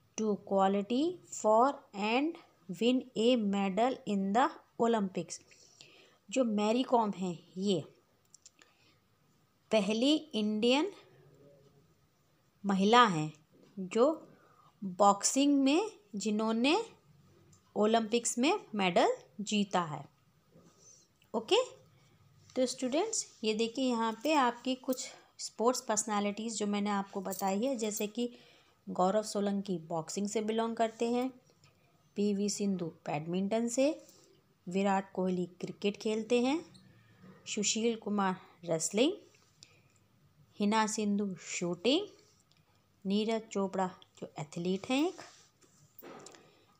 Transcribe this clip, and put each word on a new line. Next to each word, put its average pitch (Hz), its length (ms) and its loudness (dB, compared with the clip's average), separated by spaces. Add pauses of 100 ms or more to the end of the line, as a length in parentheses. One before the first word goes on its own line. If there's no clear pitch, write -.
(180)
to 214 200 0 (140)
quality 202 600 2 (300)
for 240 320 6 (220)
and 233 360 0 (500)
win 247 200 2 (160)
a 240 180 4
medal 202 600 0 (140)
in 196 240 0
the 269 160 4 (320)
Olympics। 202 600 -2 (880)
जो 262 140 0
मैरी 220 400 2
कॉम 226 280 2
है, 180 280 -6 (180)
ये 190 240 2 (1900)
पहली 220 440 2
इंडियन 240 800 0 (1700)
महिला 202 400 6
हैं 156 280 -2 (460)
जो 233 480 0 (560)
बॉक्सिंग 208 800 4
में, 330 280 2 (240)
जिन्होंने 220 680 0 (880)
ओलंपिक्स 226 640 2
में 311 220 2 (160)
मेडल 208 400 4 (260)
जीता 202 400 0
है। 151 240 -6 (1300)
ओके, 220 220 0 (1000)
तो 254 100 2
स्टूडेंट्स 285 760 -4
ये 220 100 0
देखिए 233 360 -2
यहाँ 226 340 -2
पे 311 100 2
आपकी 254 420 0
कुछ - 340 -6 (300)
स्पोर्ट्स 240 420 -2
पर्सनैलिटीज 208 760 -4
जो 208 100 -2
मैंने 202 220 -2
आपको 196 320 -4
बताई 196 440 -2
है, 269 100 0
जैसे 214 320 -4
कि 240 300 -6 (520)
गौरव 190 340 2
सोलंकी 202 560 -2
बॉक्सिंग 165 480 -6
से 220 140 -2
बिलोंग 226 340 -2
करते 226 360 -2
हैं, 247 180 0 (840)
पीवी 202 340 0
सिंधु 196 360 -2
बैडमिंटन 180 840 -2
से, 269 380 0 (640)
विराट 196 440 0
कोहली 185 320 -2
क्रिकेट 190 520 -6
खेलते 220 440 0
हैं, 277 240 0 (800)
सुशील 220 500 -2
कुमार 202 400 -2 (280)
रेसलिंग, 196 500 2 (1500)
हिना 214 280 2
सिंधु 202 480 -2
शूटिंग, 226 720 -2 (1000)
नीरज 214 360 0
चोपड़ा 190 460 -4 (320)
जो - 200 -14
एथलीट 180 480 -6
हैं 277 200 0
एक, - 140 -8 (1600)